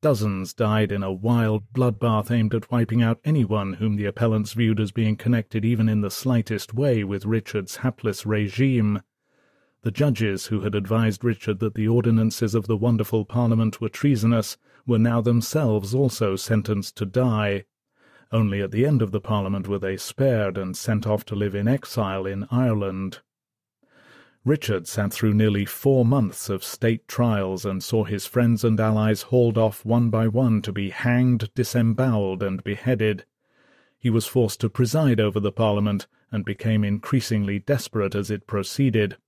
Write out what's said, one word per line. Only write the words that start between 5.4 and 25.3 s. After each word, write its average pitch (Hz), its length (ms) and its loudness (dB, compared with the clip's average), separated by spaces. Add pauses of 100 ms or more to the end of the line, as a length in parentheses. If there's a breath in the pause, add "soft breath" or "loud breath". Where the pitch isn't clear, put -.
even 110 240 2
in 107 140 2
the 101 60 -2
slightest 113 640 -2
way 123 300 0
with 101 240 -4
Richard's 107 520 -4
hapless 117 460 -4
regime. 107 760 0 (800)
The 113 80 -4
judges 107 560 0
who 107 140 -2
had 101 160 -2
advised 107 480 0
Richard 110 340 -2
that 107 160 -4
the 110 140 -2
ordinances 113 680 2
of 104 140 0
the 110 80 2
wonderful 110 480 0
Parliament 113 560 0
were 113 80 -4
treasonous 117 680 2 (300 soft breath)
were 120 140 4
now 117 200 4
themselves 113 720 0
also 120 440 0
sentenced 104 640 -2
to 110 60 -4
die. 104 600 0 (680 soft breath)
Only 101 320 0
at 98 80 -4
the 113 160 2
end 143 160 4
of 101 80 -2
the 101 100 -2
Parliament 98 460 -2
were 98 140 -2
they 95 160 -4
spared 107 600 -2
and 92 200 -6
sent 110 320 -2
off 107 160 0
to - 100 -10
live 101 220 -2
in 101 100 -2
exile 101 580 -2
in 98 280 -6
Ireland. 101 680 -2 (1300 soft breath)
Richard 113 440 -2
sat 101 240 -4
through 107 220 0